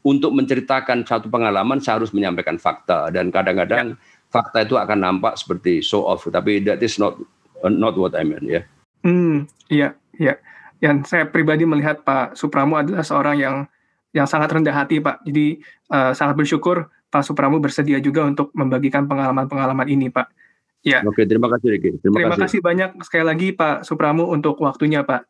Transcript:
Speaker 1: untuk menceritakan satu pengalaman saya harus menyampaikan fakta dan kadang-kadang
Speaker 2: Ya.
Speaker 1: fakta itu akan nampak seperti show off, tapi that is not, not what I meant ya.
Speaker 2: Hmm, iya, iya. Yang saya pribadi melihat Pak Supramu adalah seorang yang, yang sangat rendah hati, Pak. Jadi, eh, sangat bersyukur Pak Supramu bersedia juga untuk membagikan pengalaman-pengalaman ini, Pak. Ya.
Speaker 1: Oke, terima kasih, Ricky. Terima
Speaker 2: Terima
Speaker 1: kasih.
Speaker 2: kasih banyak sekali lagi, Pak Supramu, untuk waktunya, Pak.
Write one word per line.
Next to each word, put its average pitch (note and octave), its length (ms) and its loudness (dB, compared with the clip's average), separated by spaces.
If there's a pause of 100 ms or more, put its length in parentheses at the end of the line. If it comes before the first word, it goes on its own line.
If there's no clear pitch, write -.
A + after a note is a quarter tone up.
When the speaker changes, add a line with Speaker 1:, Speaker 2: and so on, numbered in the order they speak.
Speaker 1:
untuk C#3 300 2
menceritakan C3 720 0
satu A2+ 240 -2
pengalaman A2+ 540 0
saya A#2+ 160 0
harus A2+ 160 -2
menyampaikan F2+ 440 -2
fakta E2 540 -2
dan F2+ 180 -2
kadang-kadang F#2 640 0
Speaker 2:
Ya. - 100 -14 (300)
Speaker 1:
fakta A#2 320 0
itu A2+ 140 0
akan G#2 260 0
nampak F#2+ 320 0
seperti F2+ 460 -2
show - 240 0
off, F#2 220 -2
tapi G2 340 0
that G2 180 0
is A2 180 -2
not, G2+ 200 0 (460)
not G#2 340 0
what F#2 160 0
I D#2+ 100 -4
meant D#2 220 -4
ya. - 180 -2 (380)
Speaker 2:
Hmm, E3+ 480 2 (180)
iya, D3 300 0 (180)
iya. C3+ 220 0 (420)
Yang D3 300 0
saya E3+ 160 0
pribadi D#3 400 2
melihat D3+ 400 0
Pak C3+ 320 0
Supramu D3 400 0
adalah D#3+ 240 -2
seorang D3 360 0
yang, C3+ 200 -2 (560)
yang C#3 160 0
sangat D#3 240 0
rendah D#3 240 0
hati, C#3+ 240 0
Pak. C#3+ 240 -4
Jadi, D3+ 320 0 (320)
eh, C3 240 2
sangat C#3+ 240 0
bersyukur D#3+ 480 0 (240)
Pak C#3+ 160 0
Supramu C#3+ 320 0
bersedia C#3+ 420 0
juga C#3+ 240 0
untuk C#3+ 300 -2
membagikan C#3 540 0
pengalaman-pengalaman C3+ 800 -2
ini, C#3 240 0
Pak. B2+ 180 -2 (540)
Ya. C3+ 180 2
Speaker 1:
Oke, G#2 240 2
terima A2+ 240 2
kasih, A#2+ 220 0
Ricky. F2 260 0
Terima G2+ 240 2
Speaker 2:
Terima - 160 2
Speaker 1:
kasih. G3 80 0
Speaker 2:
kasih G#3 160 -2
banyak F3+ 300 0 (100)
sekali E3 240 -2
lagi, E3 260 0
Pak D#3+ 320 -2
Supramu, D#3+ 460 0
untuk D3 320 -2
waktunya, D3+ 400 0
Pak. C3+ 300 -2